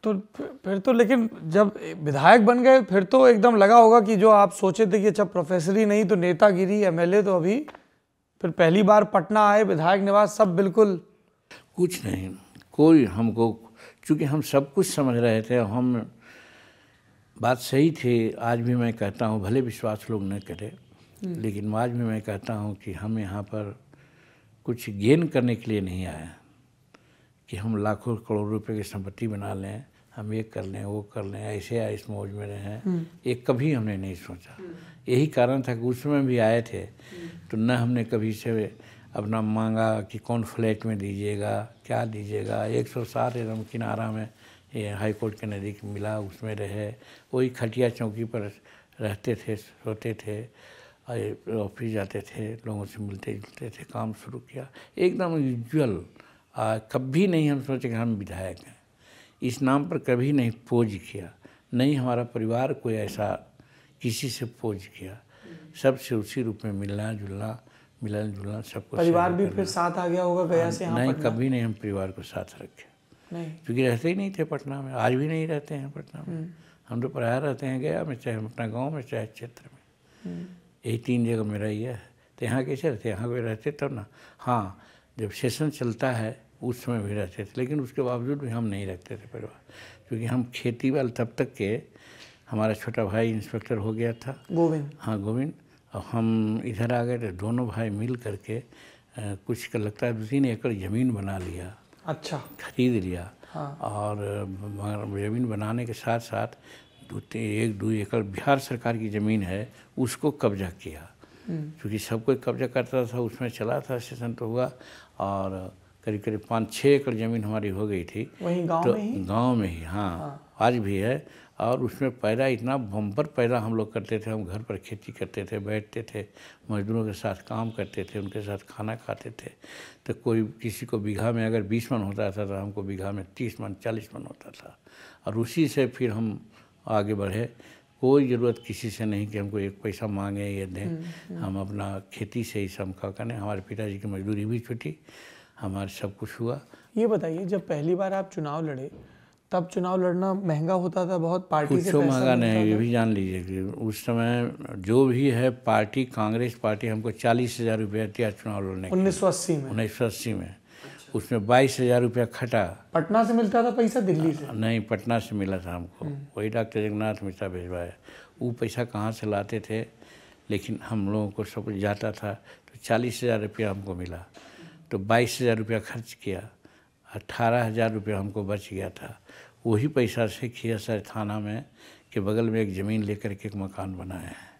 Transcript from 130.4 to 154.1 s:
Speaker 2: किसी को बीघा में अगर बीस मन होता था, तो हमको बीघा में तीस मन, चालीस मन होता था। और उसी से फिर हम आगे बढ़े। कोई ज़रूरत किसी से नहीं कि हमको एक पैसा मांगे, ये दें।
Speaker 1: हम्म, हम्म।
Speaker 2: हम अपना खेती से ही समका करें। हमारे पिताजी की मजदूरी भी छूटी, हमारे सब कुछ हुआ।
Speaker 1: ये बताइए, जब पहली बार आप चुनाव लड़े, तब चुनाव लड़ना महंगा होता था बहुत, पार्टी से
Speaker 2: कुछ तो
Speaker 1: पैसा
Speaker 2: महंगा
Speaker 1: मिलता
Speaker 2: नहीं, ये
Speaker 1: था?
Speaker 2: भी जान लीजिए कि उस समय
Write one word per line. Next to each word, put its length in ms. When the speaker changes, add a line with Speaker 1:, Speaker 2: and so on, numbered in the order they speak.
Speaker 2:
किसी 420
को 120
बीघा 340
में 140
अगर 160
बीस 300
मन 100
होता 280
था, 160
तो 80
हमको 280
बीघा 300
में 140
तीस 240
मन, 140
चालीस 400
मन 80
होता 280
था। 280
और 120
उसी 300
से 180
फिर 240
हम 360
आगे 260
बढ़े। 380
कोई 280
ज़रूरत 380
किसी 240
से 140
नहीं 220
कि 120
हमको 200
एक 240
पैसा 240
मांगे, 400
ये 200
दें। 200
Speaker 1:
हम्म, 160
हम्म। 360
Speaker 2:
हम 220
अपना 420
खेती 320
से 160
ही 80
समका 420
करें। 260
हमारे 240
पिताजी 380
की 100
मजदूरी 360
भी 140
छूटी, 380
हमारे 280
सब 280
कुछ 240
हुआ। 200
Speaker 1:
ये 100
बताइए, 380
जब 240
पहली 260
बार 180
आप 220
चुनाव 320
लड़े, 240
तब 220
चुनाव 300
लड़ना 320
महंगा 400
होता 320
था 120
बहुत, 320
पार्टी 260
से 80
Speaker 2:
कुछ 80
तो 80
Speaker 1:
पैसा 120
Speaker 2:
महंगा 240
Speaker 1:
मिलता 180
Speaker 2:
नहीं, 120
ये 80
Speaker 1:
था? 40
Speaker 2:
भी 120
जान 220
लीजिए 320
कि 160
उस 420
समय 500